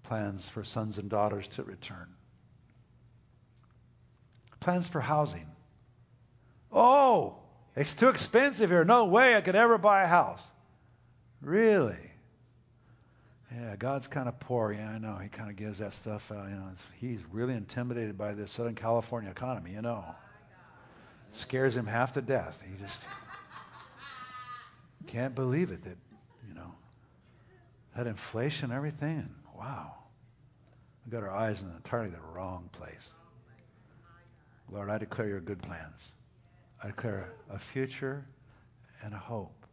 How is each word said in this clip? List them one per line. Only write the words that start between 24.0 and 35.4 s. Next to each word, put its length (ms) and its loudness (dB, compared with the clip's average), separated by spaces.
can't 280 -4
believe 360 0
it 120 -12
that, 140 -12
you 60 -16
know, 220 -16
that 120 -4
inflation 580 -4
and 80 -6
everything. 460 -4
And 160 -10
wow. 400 -12
We 60 -12
got 120 -6
our 80 -6
eyes 320 -2
in 80 -10
entirely 400 -4
the 100 -14
wrong 500 -10
place. 380 -18
Lord, 220 -6
I 80 0
declare 280 -4
your 120 -4
good 240 -8